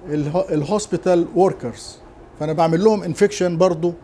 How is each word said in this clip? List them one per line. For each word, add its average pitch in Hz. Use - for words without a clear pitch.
اله-، 151
الهوسبيتال 170
وركرز، 151
فأنا 156
بعمل 165
لهم 214
انفكشن 180
برضو 170